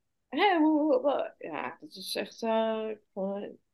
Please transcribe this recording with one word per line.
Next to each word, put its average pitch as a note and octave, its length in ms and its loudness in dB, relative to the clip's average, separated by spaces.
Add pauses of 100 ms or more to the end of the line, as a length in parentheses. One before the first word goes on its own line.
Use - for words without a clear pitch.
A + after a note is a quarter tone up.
(280)
Hè, F4+ 300 4
hoe, D#4 220 4
hoe, C#4+ 200 4
hoe, - 380 0
ja, - 420 -8
dat - 140 -20
is F#3+ 200 -10
echt, - 280 -6
eh, A3 440 0 (260)
gewoon G3 440 -6 (180)